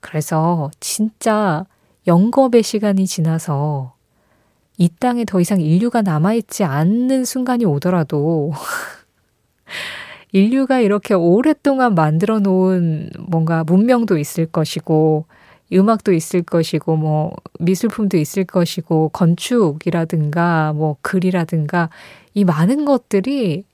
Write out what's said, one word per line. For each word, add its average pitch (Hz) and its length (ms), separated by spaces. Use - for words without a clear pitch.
그래서 160 760
진짜 214 880
영겁의 233 560
시간이 202 460
지나서 151 840
이 175 120
땅에 240 360
더 190 160
이상 185 200
인류가 190 420
남아있지 196 600
않는 220 640
순간이 247 400
오더라도 156 880
<laughs> - 880
인류가 254 480
이렇게 208 360
오랫동안 247 840
만들어 165 420
놓은 185 800
뭔가 165 460
문명도 214 540
있을 160 280
것이고 156 800
음악도 202 400
있을 175 300
것이고 165 520
뭐 156 400
미술품도 190 600
있을 170 260
것이고 165 680
건축이라든가 165 1600
뭐 151 280
글이라든가 170 880
이 202 100
많은 180 400
것들이 240 880